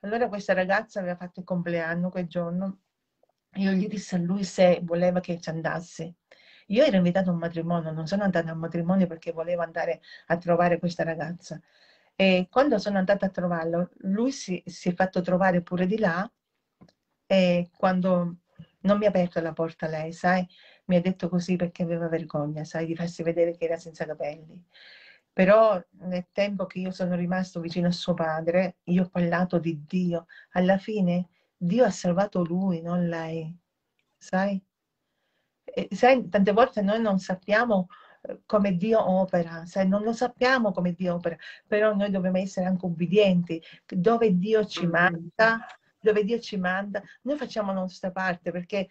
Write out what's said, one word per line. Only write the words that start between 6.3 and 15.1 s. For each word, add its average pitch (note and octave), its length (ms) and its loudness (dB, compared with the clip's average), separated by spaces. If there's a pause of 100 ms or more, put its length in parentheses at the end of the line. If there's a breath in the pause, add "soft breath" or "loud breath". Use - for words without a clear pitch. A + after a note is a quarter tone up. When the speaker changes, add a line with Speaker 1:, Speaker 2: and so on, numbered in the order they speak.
Speaker 1:
Io A3+ 160 4
ero B3 120 2
invitata F3+ 340 2
a - 20 2
un E3+ 60 0
matrimonio, E3 540 -4
non D#3+ 140 -6
sono G3+ 160 -2
andata E3+ 280 0
al E3 60 -8
matrimonio E3+ 500 0
perché E3 260 -8
volevo E3+ 300 -4
andare E3 380 -4 (260 loud breath)
a - 120 0
trovare F3 400 2
questa E3+ 240 -4
ragazza. E3 580 -6 (540 soft breath)
E F#3 360 4
quando C4 280 4
sono G3+ 200 0
andata G3 280 2
a F#3 40 0
trovarlo, E3+ 680 -2
lui G#3+ 340 0
si, F#3 340 -8
si - 240 -6
è F3 40 -2
fatto F#3 260 -2